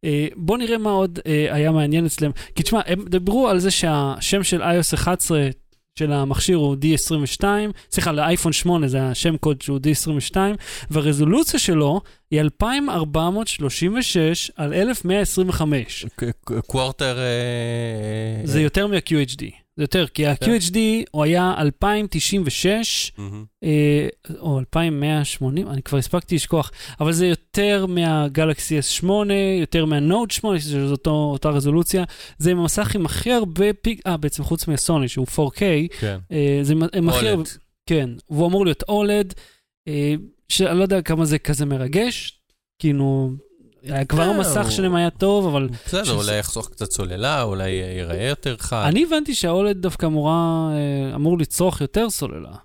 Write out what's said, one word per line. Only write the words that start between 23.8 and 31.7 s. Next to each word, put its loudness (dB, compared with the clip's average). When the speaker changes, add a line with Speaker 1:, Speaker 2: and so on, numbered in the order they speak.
Speaker 1:
או -2
אלפיים -2
מאה 0
שמונים, -4
אני -6
כבר -2
הספקתי -2
לשכוח, 0
אבל 2
זה 2
יותר 0
מהגלקסי 0
אס -2
שמונה, 2
יותר 2
מהנוט 2
שמונה, 0
שזה -2
אותו, 0
אותה 0
רזולוציה. 2